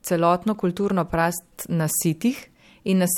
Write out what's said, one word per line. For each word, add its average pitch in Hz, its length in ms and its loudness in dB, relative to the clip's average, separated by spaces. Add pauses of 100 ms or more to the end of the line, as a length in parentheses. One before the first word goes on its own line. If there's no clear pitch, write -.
celotno 175 520 2
kulturno 190 500 0
plast 170 640 -4
na 165 200 0 (140)
sitih. 175 460 -2 (360)
In 190 140 2
na 180 80 4 (120)